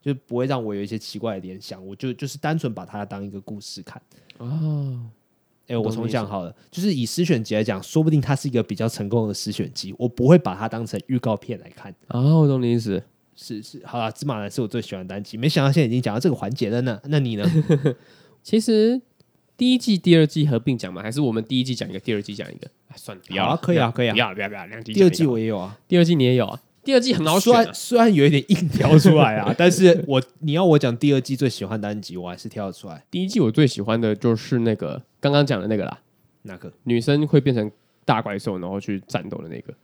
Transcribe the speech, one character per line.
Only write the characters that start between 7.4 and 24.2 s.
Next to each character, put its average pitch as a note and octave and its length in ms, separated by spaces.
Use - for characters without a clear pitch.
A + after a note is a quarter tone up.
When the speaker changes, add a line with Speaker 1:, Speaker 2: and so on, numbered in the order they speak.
Speaker 1:
集》 G#2+ 120
来 G#2+ 80
讲， G2+ 180
说 - 220
不 D#3+ 80
定 D3+ 100
它 C#3 140
是 C#3 140
一 - 20
个 A#2+ 100
比 A2 140
较 A2 140
成 G#2 200
功 A2 200
的 G#2 40
《诗 - 200
选 E2+ 200
集》， - 240
我 B2 120
不 B2 180
会 E3+ 100
把 F#2+ 160
它 G#2+ 160
当 A2+ 160
成 G#2 220
预 B2+ 100
告 A2 200
片 A2+ 240
来 E2+ 100
看。 F#2 240
Speaker 2:
哦， C#3+ 320
我 D3 80
懂 C3 120
你 A#2+ 120
意 A#2+ 40
思。 A2 240
Speaker 1:
是， A2 260
是， - 240
好 - 100
啦， A2+ 140
芝 - 160
麻 A#2 140
蓝 G2+ 100
是 - 100
我 A#2 60
最 A2+ 160
喜 - 140
欢 F#2 100
的 F#2+ 80
单 G2+ 80
集， - 140
没 B2 120
想 C#3+ 160
到 C#3 60
现 D3 100
在 C#3 60
已 - 20
经 B2 140
讲 A2+ 100
到 A2 60
这 F3+ 100
个 C3+ 60
环 G#2 180
节 A#2+ 180
了 A#2 100
呢。 B2 240
那 D3 160
你 A#2+ 160
呢？ G#2 120
Speaker 2:
<laughs> - 480
其 - 160
实 A3+ 420
第 B3+ 160
一 B3+ 60
季、 G#3 180
第 E3+ 200
二 D#3 100
季 D3 180
合 C3 140
并 B2 180
讲 F#2 160
嘛， F#2 80
还 G#2+ 120
是 C#3+ 80
我 C3+ 100
们 A2 140
第 B2+ 160
一 - 20
季 B2+ 100
讲 A#2 160
一 F#2+ 40
个， F#2 80
第 A#2 140
二 G#2 60
季 G#2 140
讲 G#2 160
一 G1+ 60
个？ G1+ 100
哎， - 80
算 G2+ 200
了， F2 120
不 - 60
要 F#2+ 100
了， B2 80
Speaker 1:
啊， E3 100
可 F3+ 100
以 E3 80
啊， A2+ 120
Speaker 2:
不 B2+ 100
要， - 20
Speaker 1:
可 - 0
以 A#2 60
啊。 - 20
Speaker 2:
不 G#2+ 60
要 A#2 120